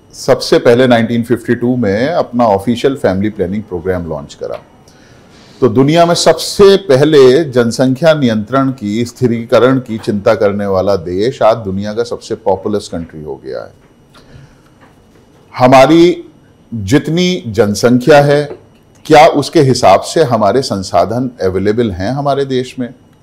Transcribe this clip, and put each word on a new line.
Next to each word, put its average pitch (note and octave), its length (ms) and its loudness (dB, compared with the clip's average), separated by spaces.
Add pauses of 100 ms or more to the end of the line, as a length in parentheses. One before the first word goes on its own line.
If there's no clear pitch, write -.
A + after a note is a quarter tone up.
(120)
सबसे - 460 0
पहले B2+ 280 4
नाइनटीन A#2 360 0
फिफ्टी A#2 320 -4
टू B2 220 -2
में A2+ 320 -2
अपना C3 360 -2
official A#2 520 0
family G2 340 -2
planning G2 320 -6
program E2+ 460 -6
launch D2 260 -12
करा। A#1 280 -12 (1000)
तो B2+ 80 2
दुनिया C#3+ 380 2
में E3+ 80 0
सबसे G3 640 4
पहले C#3+ 680 4
जनसंख्या B2+ 680 0
नियंत्रण C3 560 -2
की, A2+ 340 -6
स्थिरीकरण A#2+ 720 0
की A2+ 200 -8
चिंता G#2+ 360 -2
करने G2+ 320 -2
वाला G2 300 0
देश F#2 460 -4
आज A2 140 4
दुनिया G2+ 380 -8
का A#2 80 -4
सबसे A2 320 -10
populous G#2 540 -4
country E2 340 -12
हो C2+ 220 -14
गया B1+ 160 -12
है। G#1 120 -18 (1900)
हमारी C#3+ 680 4 (500)
जितनी D#3 720 -2
जनसंख्या A#2+ 760 2
है, C#3+ 380 0 (460)
क्या D#3 220 6
उसके D3 340 0
हिसाब A#2 400 4
से - 220 -2
हमारे A#2+ 400 0
संसाधन G#2 680 -4 (120)
available G2+ 480 -2
हैं F#2+ 200 -6
हमारे C#3 340 -4
देश B2+ 340 -6
में? B2 160 -10 (280)